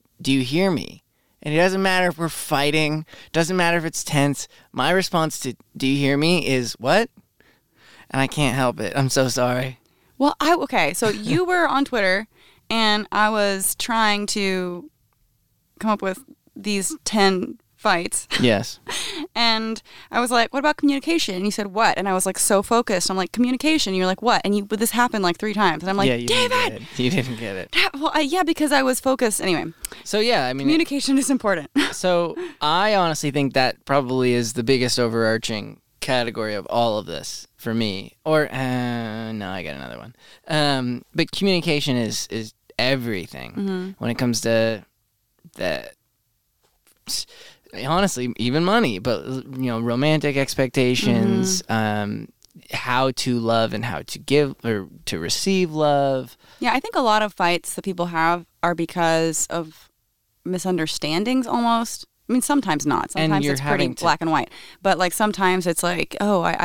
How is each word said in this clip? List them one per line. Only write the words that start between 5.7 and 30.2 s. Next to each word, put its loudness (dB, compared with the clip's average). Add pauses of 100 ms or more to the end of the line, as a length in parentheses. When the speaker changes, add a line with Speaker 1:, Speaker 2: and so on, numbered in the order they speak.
Speaker 1:
"Do -2
you 2
hear 2
me?" 2
is, 0
"What?" 2 (1000)
And -2
I 2
can't 0
help 0
it. -4
I'm 0
so 2
sorry. -2 (400)
Speaker 2:
Well, 2
I, 4
okay, 0
so 0
you 0
Speaker 1:
<laughs> -2
Speaker 2:
were 2
on 0
Twitter, 0 (420)
and 2
I 4
was 0
trying 0
to -4 (880)
come 0
up 0
with -4 (320)
these -2
ten 2 (160)
fights. 0
<laughs> 0
Speaker 1:
Yes. 2 (560)
Speaker 2:
And 0 (300)
I -2
was -2
like, 2
"What -2
about 2
communication?" 0
And -2
you 0
said, -4
"What?" 2
And -2
I 2
was, 0
like, -2
so 4
focused. 0
I'm -2
like, -2
"Communication." 0
You're 2
like, 0
"What?" 2
And 2
you, 0
but -4
this 0
happened, 2
like, 0
three -4
times. 2
And -4
I'm 0
like, 2
Speaker 1:
Yeah, 4
you -4
didn't 2
Speaker 2:
"David!" 0
Speaker 1:
get -10
it. -10
You 2
didn't -2
get -8
it. -10
Speaker 2:
Yeah, 2
well, -2
I, 2
yeah, 0
because 0
I 4
was 0
focused. 0
Anyway. -2 (320)
Speaker 1:
So, 0
yeah, 2